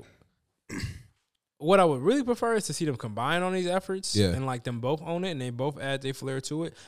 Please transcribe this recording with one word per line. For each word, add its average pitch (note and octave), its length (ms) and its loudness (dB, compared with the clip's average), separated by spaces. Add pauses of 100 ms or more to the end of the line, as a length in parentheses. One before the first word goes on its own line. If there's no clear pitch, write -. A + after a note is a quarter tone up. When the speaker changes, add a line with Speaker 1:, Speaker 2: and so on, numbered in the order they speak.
(680)
Speaker 1:
<clears throat> - 80 -10 (840)
what F#3 200 6
I F3+ 60 10
would C#3 160 2
really A#3+ 220 4
prefer A#3 320 0
is G#3+ 100 0
to D3+ 80 -4
see E3+ 120 -2
them C3+ 120 0
combine B2+ 460 -2
on F#3 100 0
these F#3 140 0
efforts F#3+ 480 -2
Speaker 2:
Yeah. G2+ 140 6
Speaker 1:
and, C3 180 0
like, B2+ 160 -4
them A#2+ 160 -6
both C#3 240 -2
own E3+ 220 -4
it F#3+ 60 -4
and D3+ 80 -6
they B2+ 120 -6
both C#3 280 -4
add C3+ 220 -2
their C3+ 140 -4
flair C3+ 260 -6
to D#3 220 -6
it. - 100 -8 (140)